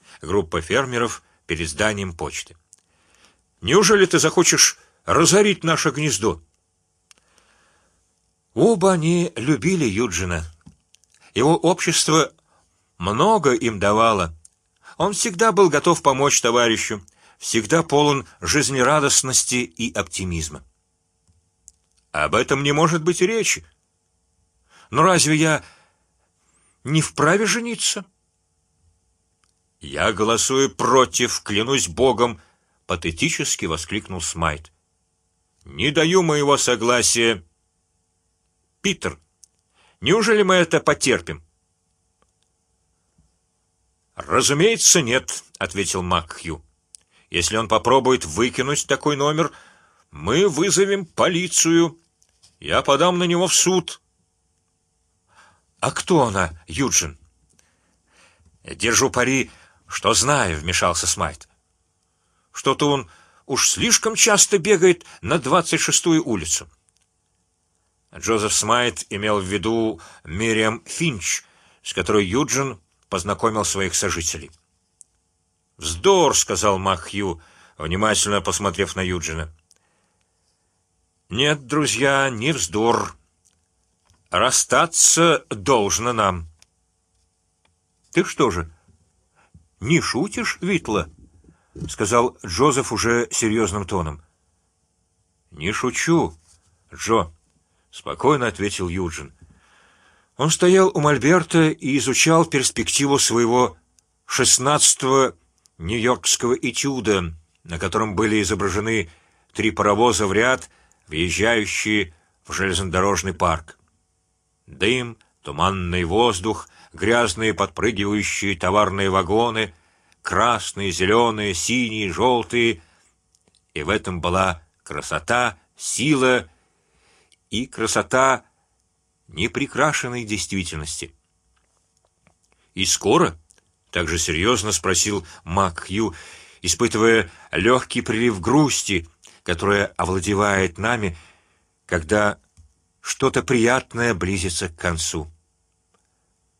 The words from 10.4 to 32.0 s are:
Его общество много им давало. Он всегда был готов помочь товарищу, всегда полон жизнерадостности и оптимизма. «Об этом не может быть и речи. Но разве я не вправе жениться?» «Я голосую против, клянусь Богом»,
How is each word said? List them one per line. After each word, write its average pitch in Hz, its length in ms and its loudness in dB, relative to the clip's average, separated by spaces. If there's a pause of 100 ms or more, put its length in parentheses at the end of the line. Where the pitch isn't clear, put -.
Его 143 220 4
общество 160 760 2 (680)
много 139 560 2
им 113 260 -2
давало. 101 560 2 (640)
Он 196 160 0
всегда 220 380 0
был 185 180 6
готов 151 320 2
помочь 139 400 2
товарищу, 117 640 2 (340)
всегда 151 460 0
полон 143 440 2 (140)
жизнерадостности 131 1120 2
и 120 380 -4
оптимизма. 82 680 -6 (1500)
«Об 78 240 -2
этом 131 260 0
не 143 100 0
может 160 300 2
быть 175 220 -2
и 180 40 2
речи. 220 380 -2 (1300)
Но 143 100 2
разве 160 340 4
я 156 280 2 (1200)
не 151 180 0
вправе 170 460 2
жениться?» 226 580 -4 (1700)
«Я 76 340 -2
голосую 117 560 0
против, 120 720 2
клянусь 113 460 -2
Богом», 117 520 0 (460)